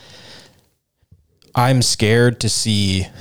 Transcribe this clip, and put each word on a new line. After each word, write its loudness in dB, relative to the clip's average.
I'm 2
scared 2
to 0
see 0